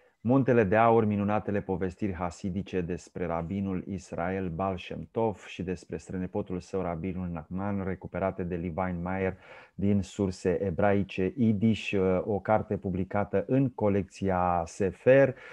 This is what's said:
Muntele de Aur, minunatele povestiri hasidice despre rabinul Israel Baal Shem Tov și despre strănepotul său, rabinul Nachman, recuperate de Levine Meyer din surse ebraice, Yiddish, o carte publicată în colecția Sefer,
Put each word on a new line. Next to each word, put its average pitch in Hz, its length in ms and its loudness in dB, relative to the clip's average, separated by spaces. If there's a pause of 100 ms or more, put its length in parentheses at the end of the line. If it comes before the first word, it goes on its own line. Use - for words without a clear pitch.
(260)
Muntele 120 380 6
de 101 140 4
Aur, 113 280 6
minunatele 104 560 0
povestiri 95 520 -4
hasidice 90 680 -4
despre 87 440 -6
rabinul 90 600 -4
Israel 92 600 -4
Baal 92 280 -2
Shem 80 340 -12
Tov 113 340 -2
și - 180 -10
despre 85 340 -6
strănepotul 92 640 -6
său, 92 220 -6
rabinul 87 460 -4
Nachman, 92 560 -6
recuperate 92 600 -4
de 87 120 -4
Levine 87 480 -4
Meyer 92 340 -2 (380)
din 101 260 2
surse 92 600 -2
ebraice, 95 720 2
Yiddish, 110 580 2 (300)
o 104 160 -2
carte 104 380 0
publicată 95 680 -2
în 131 220 2
colecția 92 960 0
Sefer, 127 680 4 (180)